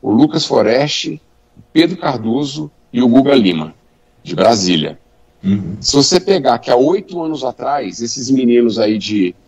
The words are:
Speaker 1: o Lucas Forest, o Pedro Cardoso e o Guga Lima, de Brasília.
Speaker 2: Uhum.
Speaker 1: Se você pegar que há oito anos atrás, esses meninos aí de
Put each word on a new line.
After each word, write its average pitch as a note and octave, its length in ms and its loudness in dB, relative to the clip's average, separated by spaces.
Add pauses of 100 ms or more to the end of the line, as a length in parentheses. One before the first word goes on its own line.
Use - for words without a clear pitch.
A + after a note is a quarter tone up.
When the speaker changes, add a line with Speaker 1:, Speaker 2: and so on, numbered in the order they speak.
Speaker 1:
o - 80 -4
Lucas C#3+ 360 2
Forest, C3 720 0 (360)
o - 60 -20 (120)
Pedro E3+ 240 2
Cardoso C#3 720 -4 (200)
e A#2+ 120 -2
o B2+ 60 4
Guga C3+ 260 4
Lima, E2+ 400 0 (480)
de - 120 -10
Brasília. F2+ 640 0 (460)
Speaker 2:
Uhum. G2+ 340 -2
Speaker 1:
Se - 160 -4
você C#3+ 240 4
pegar D3 400 0
que - 120 -8
há B2 60 4
oito F3 460 0
anos D#3 220 -6
atrás, B2 560 -6
esses A#2+ 300 -6
meninos A#2+ 480 2
aí G#2+ 180 0
de G2 380 -2 (140)